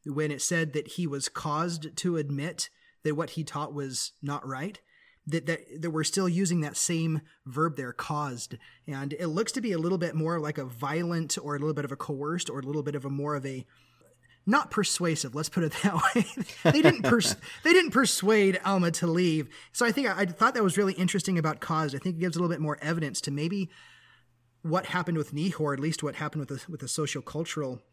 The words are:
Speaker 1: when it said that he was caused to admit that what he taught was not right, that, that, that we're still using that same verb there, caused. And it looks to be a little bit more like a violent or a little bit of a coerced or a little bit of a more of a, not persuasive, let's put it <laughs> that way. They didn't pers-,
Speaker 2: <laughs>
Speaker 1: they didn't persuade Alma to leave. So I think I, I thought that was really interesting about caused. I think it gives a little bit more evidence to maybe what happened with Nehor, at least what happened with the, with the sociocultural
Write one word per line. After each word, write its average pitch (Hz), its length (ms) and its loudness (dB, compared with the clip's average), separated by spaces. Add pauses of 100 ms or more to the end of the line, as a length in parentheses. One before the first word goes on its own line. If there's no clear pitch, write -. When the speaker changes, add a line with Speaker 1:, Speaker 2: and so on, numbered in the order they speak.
Speaker 1:
when 151 260 0
it 139 120 -4
said 165 320 0
that 147 140 -2
he 175 180 -4
was 139 220 -4
caused 160 680 -4
to 170 220 0
admit 143 500 -4 (340)
that 151 140 0
what 156 140 -4
he 160 120 -4
taught 147 320 -6
was 139 380 -6 (100)
not 143 240 -6
right, 135 340 -8 (460)
that, 160 200 -2
that, 160 360 -4
that 170 80 -2
we're 156 140 0
still 185 240 2
using 175 320 2
that 147 160 -4
same 160 440 0 (240)
verb 143 320 0
there, 127 160 -6
caused. 135 640 -6 (300)
And 139 280 -6
it 170 120 -4
looks 170 260 0
to 269 80 -4
be 220 120 -2
a 170 60 0
little 175 200 2
bit 160 160 -2
more 160 240 0
like 151 180 -2
a 139 80 -6
violent 151 720 -2
or 143 200 -4
a - 20 -4
little 151 160 0
bit 143 100 -2
of 127 60 -8
a 135 60 -6
coerced 151 520 -4
or 139 120 -6
a 131 40 -10
little 143 200 -4
bit 143 100 -4
of 135 100 -6
a 139 60 -4
more 143 240 -2
of 135 100 -4
a, 131 220 -8 (800)
not 262 240 4
persuasive, 165 640 0
let's 156 140 -4
put 175 160 2
it 151 140 0
<laughs> - 40 0
that 196 140 4
way. 190 280 4 (400)
They 277 180 6
didn't 277 200 6
pers-, 240 320 4 (160)
Speaker 2:
<laughs> - 140 -16
Speaker 1:
they 330 80 8
didn't 349 180 8
persuade 202 720 4
Alma 185 280 4
to 175 160 0
leave. 165 400 2 (240)
So - 120 2
I 233 60 6
think 262 180 2
I, 185 140 0
I 202 40 4
thought 214 280 2
that 233 80 2
was 185 160 4
really 196 160 4
interesting 185 440 2
about 156 200 0
caused. 156 380 0
I - 20 -6
think 180 180 -2
it 160 40 -6
gives 170 160 0
a 170 40 0
little 175 140 2
bit 147 60 -4
more 151 200 0
evidence 156 420 -2
to 143 100 -4
maybe 170 360 -2 (920)
what 175 240 0
happened 175 320 0
with 147 160 -4
Nehor, 156 380 0
at 131 80 -2
least 156 240 -2
what 139 120 -4
happened 151 320 -6
with 135 120 -8
the, - 100 -16
with 156 100 -10
the 131 60 -10
sociocultural 143 920 -4 (120)